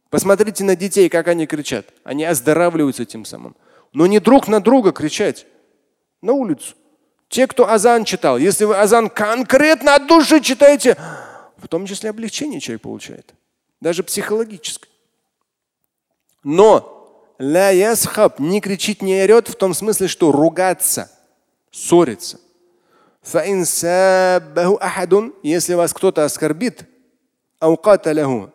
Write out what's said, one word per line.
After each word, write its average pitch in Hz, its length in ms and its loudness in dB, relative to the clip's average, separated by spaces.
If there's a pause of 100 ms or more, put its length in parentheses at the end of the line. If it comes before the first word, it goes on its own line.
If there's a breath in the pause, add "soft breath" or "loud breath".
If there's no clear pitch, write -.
(100)
Посмотрите 196 540 0
на 190 120 2
детей, 180 320 2
как 165 200 -2
они 170 180 -2
кричат. 139 400 -8 (180)
Они 147 200 -6
оздоравливаются 156 840 -2
тем 113 180 -16
самым. - 320 -18 (380 soft breath)
Но 156 120 4
не 208 140 2
друг 262 260 4
на 214 140 0
друга 214 320 2
кричать. 151 540 -6 (760)
На 202 120 -2
улицу. 240 420 -6 (540)
Те, 254 180 0
кто 226 240 0
азан 226 340 2
читал, - 320 -2
если 180 280 0
вы 214 120 0
азан 214 320 2
конкретно 262 840 2
от 277 120 2
души 311 340 6
читаете, 262 560 4 (600 loud breath)
в - 120 -20
том 185 180 -6
числе 202 240 -10
облегчение 226 500 -10
человек 113 220 -12
получает. - 520 -18 (460)
Даже 170 220 -4
психологическое. 208 840 -8 (1500)
Но - 960 0
ла 170 320 0
ясхаб, 202 680 0
не 175 220 -2
кричит, 202 420 -6
не 190 120 -2
орет 202 340 2
в - 80 -14
том 190 180 -2
смысле, 190 340 -4
что 165 240 2
ругаться, 165 800 -2 (600)
ссориться. - 680 -2 (840)
Фа 160 240 -4
ин 190 200 -2
саббаху 185 1160 0
ахадун, 196 600 -2
если 170 320 -2
вас 170 180 0
кто-то 185 320 0
оскорбит, 156 600 -4 (720)
ау 160 180 2
каталяху, 151 800 0